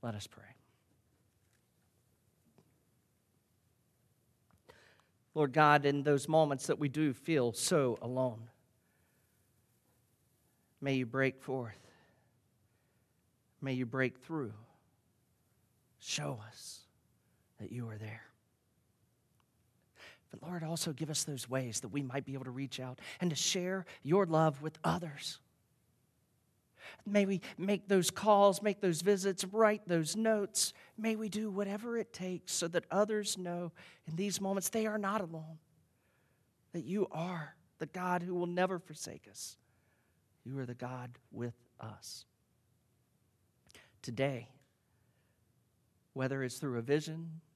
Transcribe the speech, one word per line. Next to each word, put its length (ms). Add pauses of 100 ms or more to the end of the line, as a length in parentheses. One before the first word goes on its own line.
Let 140
us 120
pray. 180 (4000)
Lord 180
God, 320
in 200
those 220
moments 420
that 100
we 100
do 240
feel 400
so 480
alone, 480 (2250)
may 140
you 120
break 340
forth. 380 (1800)
May 140
you 120
break 320
through. 360 (1400)
Show 500
us 320 (800)
that 100
you 180
are 100
there. 260 (2000)
But 120
Lord, 220
also 280
give 180
us 140
those 240
ways 320
that 80
we 140
might 220
be 100
able 120
to 40
reach 300
out 180 (220)
and 100
to 60
share 480 (180)
your 240
love 360
with 200
others. 560 (1700)
May 220
we 160 (160)
make 300
those 220
calls, 520
make 180
those 220
visits, 420
write 420
those 300
notes. 560 (240)
May 200
we 120
do 220
whatever 480
it 140
takes 400
so 160
that 220
others 460
know 360 (340)
in 100
these 240
moments 300
they 160
are 120
not 220
alone, 380 (1120)
that 120
you 260
are 440 (240)
the 80
God 360
who 120
will 120
never 320
forsake 520
us. 280 (840)
You 140
are 80
the 80
God 440 (120)
with 240 (240)
us. 460 (1800)
Today, 480 (1700)
whether 280
it's 160
through 200
a 40
vision 600 (140)